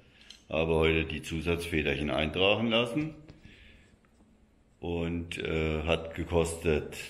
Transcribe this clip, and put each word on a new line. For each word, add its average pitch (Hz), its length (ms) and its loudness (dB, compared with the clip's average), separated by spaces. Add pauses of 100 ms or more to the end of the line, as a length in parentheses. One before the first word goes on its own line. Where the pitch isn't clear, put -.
(480)
Habe 80 260 2
heute 80 300 4
die 76 160 -6
Zusatzfederchen 78 880 -2
eintragen 90 600 2
lassen 123 460 0 (1700)
und, 85 560 -4
äh, 78 460 0
hat 82 320 -2
gekostet 80 840 0 (140)